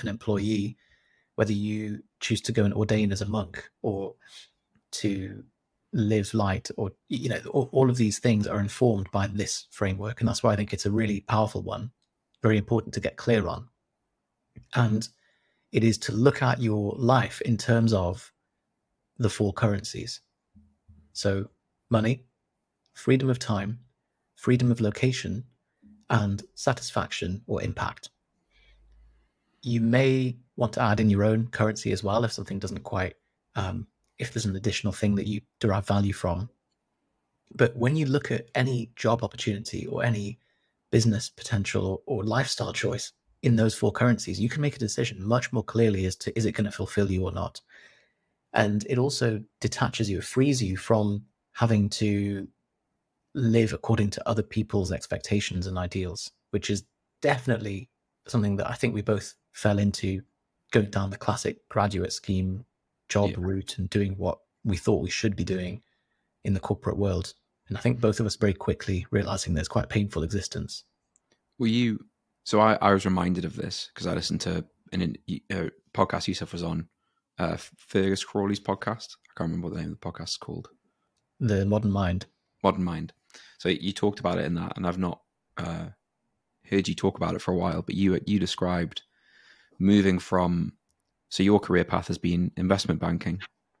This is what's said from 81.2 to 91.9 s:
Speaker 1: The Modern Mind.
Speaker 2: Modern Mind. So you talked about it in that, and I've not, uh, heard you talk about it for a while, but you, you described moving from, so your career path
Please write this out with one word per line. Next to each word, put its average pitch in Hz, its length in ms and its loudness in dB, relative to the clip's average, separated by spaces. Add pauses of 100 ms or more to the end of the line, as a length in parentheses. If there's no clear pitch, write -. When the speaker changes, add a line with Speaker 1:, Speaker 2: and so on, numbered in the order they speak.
Speaker 1:
The 101 240 2
Modern 104 280 2
Mind. 92 340 0 (360)
Speaker 2:
Modern 92 220 2
Mind. 82 280 -6 (460)
So - 100 -2
you 92 240 0
talked 104 280 -2
about 87 180 0
it 85 60 -2
in 85 100 -2
that, 85 220 -6
and 92 100 -4
I've 87 120 -2
not, 90 240 -4 (340)
uh, 85 320 -8 (800)
heard 98 200 2
you 87 60 -2
talk - 220 -2
about 87 180 -2
it 87 80 -6
for 92 100 -2
a 92 40 2
while, 87 260 0
but - 120 -8
you, 92 320 2
you 101 120 2
described 90 640 -2 (760)
moving 95 400 6
from, 87 540 0 (580)
so - 120 0
your 101 180 8
career 90 240 4
path 90 240 -2